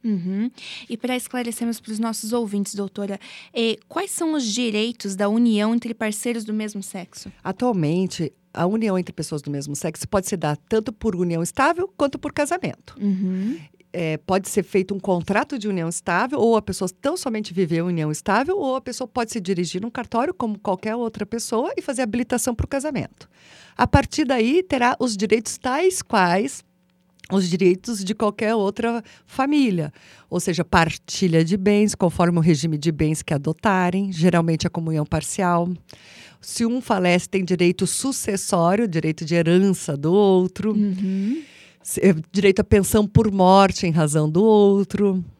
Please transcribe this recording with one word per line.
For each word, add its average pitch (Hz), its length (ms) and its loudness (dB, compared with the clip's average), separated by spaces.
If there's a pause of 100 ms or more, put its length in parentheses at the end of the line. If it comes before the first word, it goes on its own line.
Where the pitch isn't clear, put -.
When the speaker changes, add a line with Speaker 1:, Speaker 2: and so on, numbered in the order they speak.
Speaker 1:
Uhum. 202 460 -2 (360)
E 226 80 -8
pra 247 220 -4
esclarecermos 233 640 -6
pros 220 180 -8
nossos 220 340 -4
ouvintes, 208 440 -2
doutora, 202 440 -6 (340)
eh, 226 240 -2 (120)
quais 381 220 -6
são 320 240 -2
os 269 100 -2
direitos 214 720 -4
da 202 120 0
união 220 460 2
entre 233 220 -2
parceiros 220 500 -4
do 214 80 -6
mesmo 208 300 -6
sexo? - 480 -14 (120)
Speaker 2:
Atualmente, 180 880 -2 (220)
a 170 140 0
união 214 300 0
entre 180 140 -4
pessoas 156 300 -8
do - 80 -10
mesmo 143 260 -6
sexo - 320 -6
pode 196 200 -2
se 196 100 -4
dar 151 180 -2 (140)
tanto 220 240 -2
por - 220 -4
união 170 260 -2
estável 320 560 0
quanto 277 220 -2
por 285 120 -6
casamento. 294 720 -4
Speaker 1:
Uhum. 196 560 -2 (340)
Speaker 2:
É, 160 260 -4
pode 190 320 -2
ser 196 140 0
feito 196 300 -2
um 196 60 -6
contrato 202 580 0
de 214 100 -6
união 175 220 -2
estável, 226 480 -2
ou 226 200 4
a 214 40 2
pessoa 190 280 -6 (120)
tão 320 160 -2
somente 214 360 -6
viver 170 280 0
união 165 300 -2
estável, 240 460 0
ou 262 180 -2
a 262 60 -4
pessoa 254 260 -8
pode 233 240 -4
se 233 80 -4
dirigir 180 420 -2
num 233 80 -6
cartório 247 440 -2
como 214 260 -4
qualquer 214 360 -4
outra 226 300 -6
pessoa 233 520 -4
e 349 40 -6
fazer 262 200 -6
habilitação 247 520 -2
pro - 140 -4
casamento. 277 640 -6 (460)
A - 120 2
partir 285 380 4
daí, 254 360 2
terá 247 380 0
os 233 180 -2
direitos 214 400 0
tais 320 440 0
quais 190 640 0 (680)
os 190 180 2
direitos 185 540 2
de 190 100 -4
qualquer 214 400 -2
outra 220 480 -2 (240)
família, 254 680 0 (380)
ou 180 100 -2
seja, 170 240 -2
partilha 165 800 2
de 175 140 0
bens, 208 380 2
conforme 175 420 2
o 165 40 2
regime 156 360 2
de 156 140 -2
bens 156 320 -2
que - 100 -4
adotarem, 185 800 0
geralmente 170 560 2
a - 20 0
comunhão 160 360 -2
parcial. 175 600 0 (760)
Se - 240 -4
um 240 160 0
falece, 180 460 2
tem 190 160 -2
direito 175 440 2
sucessório, 202 1000 0
direito 160 380 -2
de 151 80 -2
herança 170 640 2
do 156 160 0
outro. 190 600 4
Speaker 1:
Uhum. 202 680 0 (400)
Speaker 2:
Se, - 180 -6
é, 180 160 6 (160)
direito 196 280 4
à 208 40 2
pensão 208 440 2
por 214 240 4
morte 190 560 6
em 165 40 2
razão 151 380 2
do 175 140 2
outro. 202 840 4 (140)